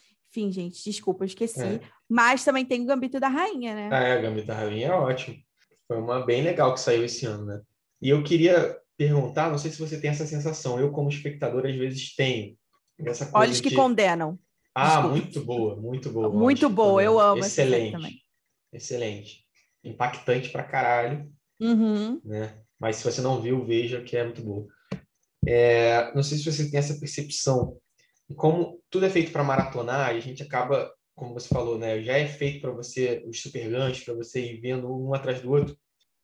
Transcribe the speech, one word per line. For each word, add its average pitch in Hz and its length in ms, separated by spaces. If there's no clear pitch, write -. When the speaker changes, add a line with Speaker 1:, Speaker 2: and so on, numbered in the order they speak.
Speaker 1:
Enfim, 208 220
gente, 175 320
desculpa, 196 400
eu 190 40
esqueci. 226 360
Speaker 2:
É. 214 180
Speaker 1:
Mas 240 360
também 262 200
tem 247 200
o - 20
Gambito 262 340
da 269 80
Rainha, 269 460
né? 208 180
Speaker 2:
Ah, 131 120
é, 123 160
o - 20
Gambito 107 260
da 113 80
Rainha 107 340
é - 20
ótimo. 131 440
Foi 117 100
uma 120 260
bem 123 200
legal 156 300
que - 60
saiu 117 240
esse 120 220
ano, 104 200
né? 104 160
E 131 100
eu 147 140
queria 170 540
perguntar, 147 540
não 147 80
sei 151 140
se - 80
você 151 200
tem 147 120
essa 147 160
sensação, 147 520
eu 143 120
como 147 180
espectador 131 560
às 135 100
vezes 131 400
tenho 120 400
essa 139 260
coisa 208 140
Speaker 1:
Olhos 240 220
que 277 80
Speaker 2:
de - 60
Speaker 1:
Condenam. 190 600
Speaker 2:
Ah, 131 120
Speaker 1:
Desculpa. 156 240
Speaker 2:
muito 139 340
boa, 113 320
muito 123 360
boa, 110 180
Speaker 1:
Muito 104 160
Speaker 2:
Olhos 262 140
que 302 80
Speaker 1:
boa, 196 360
eu 214 100
Speaker 2:
Condenam. 208 180
Speaker 1:
amo 196 80
essa 196 100
série 139 220
Speaker 2:
Excelente. 117 200
Speaker 1:
também. - 300
Speaker 2:
Excelente. 107 760
Impactante 123 680
pra 131 140
caralho, 127 680
Speaker 1:
Uhum. 220 640
Speaker 2:
né? 107 340
Mas 110 160
se - 80
você 127 180
não 127 180
viu, 123 240
veja 117 380
que 123 160
é 120 60
muito 117 180
boa. 104 240
É, 117 720
não 139 80
sei 151 160
se 156 120
você 143 180
tem 143 100
essa 143 200
percepção. 139 760
E 143 40
como 165 460
tudo 185 160
é 185 40
feito 165 220
pra 147 120
maratonar, 127 720
e - 20
a 117 40
gente 127 200
acaba, 127 500
como 120 180
você 120 140
falou, 117 300
né? 110 240
Já 123 160
é 147 80
feito 143 360
pra 127 100
você, 120 560
os 113 140
super 117 280
ganchos, 127 340
pra 120 100
você 117 400
ir 113 80
vendo 127 300
um 131 220
atrás 131 280
do 123 100
outro. 143 260